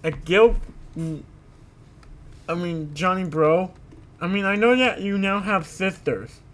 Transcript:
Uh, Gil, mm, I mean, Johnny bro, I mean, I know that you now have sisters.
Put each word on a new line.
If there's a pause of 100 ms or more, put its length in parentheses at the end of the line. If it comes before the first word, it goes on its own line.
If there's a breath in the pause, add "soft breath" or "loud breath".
Uh, (140)
Gil, (400)
mm, (1200)
I
mean,
Johnny
bro, (480)
I
mean,
I
know
that
you
now
have
sisters. (120)